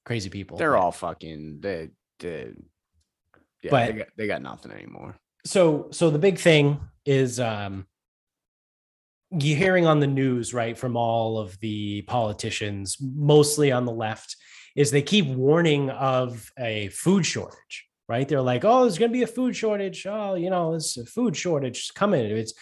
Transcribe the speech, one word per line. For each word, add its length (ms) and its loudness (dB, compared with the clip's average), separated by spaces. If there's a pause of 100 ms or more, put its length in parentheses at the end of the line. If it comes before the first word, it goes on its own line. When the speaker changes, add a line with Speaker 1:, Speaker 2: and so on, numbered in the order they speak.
Speaker 1:
crazy 240 -6
people. 280 -12
Speaker 2:
They're 160 0
Speaker 1:
But 60 4
Speaker 2:
all 120 2
fucking, 680 -12
they, 300 -8 (300)
they, 320 -10 (1120)
yeah, 80 -6
Speaker 1:
But 160 4
Speaker 2:
they 60 -4
got, 220 -10
they 120 -6
got 160 -4
nothing 280 -16
anymore. 440 -18 (280)
Speaker 1:
So, 480 2
so 200 2
the 80 0
big 180 4
thing 420 6 (240)
is, 360 2
um, 480 -6 (1400)
you're 260 0
hearing 300 4
on 120 6
the 80 4
news, 460 0
right, 240 -4
from 180 -4
all 440 0
of 200 -10
the 440 -6
politicians, 1000 -4
mostly 680 4
on 140 0
the 60 -4
left, 440 -8 (400)
is 160 2
they 100 4
keep 240 2
warning 640 2
of 680 -2
a 300 -4
food 360 2
shortage, 640 -10 (200)
right? 200 -2
They're 140 0
like, 220 0
"Oh, 180 6
there's 180 2
gonna 120 2
be 120 0
a 40 0
food 280 -4
shortage. 500 -4
Oh, 300 -6
you 160 -2
know, 240 0
it's 220 -6
a 80 -12
food 300 -2
shortage 600 -4
coming. 300 2
It's, 360 -4